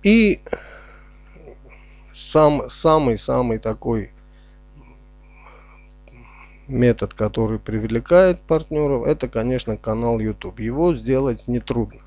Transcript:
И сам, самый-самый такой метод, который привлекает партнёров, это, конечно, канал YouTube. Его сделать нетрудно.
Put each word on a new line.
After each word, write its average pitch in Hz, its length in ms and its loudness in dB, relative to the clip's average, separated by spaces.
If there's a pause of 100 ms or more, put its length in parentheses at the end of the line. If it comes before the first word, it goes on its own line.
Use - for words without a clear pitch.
И 214 360 4 (1700)
сам, 147 560 2
самый-самый 127 880 0
такой 110 560 -6 (2500)
метод, 120 460 2
который 110 440 -2
привлекает 117 800 2
партнёров, 151 680 -2
это, 147 220 -2
конечно, 117 480 -4
канал 117 420 -2
YouTube. 107 420 -6
Его 143 340 0
сделать 127 520 -2
нетрудно. 120 600 -4